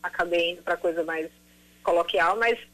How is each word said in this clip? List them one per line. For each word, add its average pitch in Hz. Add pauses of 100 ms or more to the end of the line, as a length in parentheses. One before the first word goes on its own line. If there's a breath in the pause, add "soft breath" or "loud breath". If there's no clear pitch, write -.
acabei 170
indo 175
pra 175
coisa 165
mais 160 (540 soft breath)
coloquial, 170
mas 233 (160)